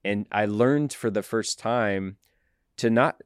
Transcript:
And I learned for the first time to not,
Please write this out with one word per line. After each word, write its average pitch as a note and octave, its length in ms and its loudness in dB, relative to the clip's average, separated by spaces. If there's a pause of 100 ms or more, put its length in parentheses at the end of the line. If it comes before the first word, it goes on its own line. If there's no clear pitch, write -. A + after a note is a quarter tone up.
And G#2 260 -2
I G#2+ 140 0
learned C3 480 2
for - 160 -4
the G2+ 140 -2
first - 360 -4
time G2+ 580 -2 (600)
to A#2 120 0
not, A#2 360 2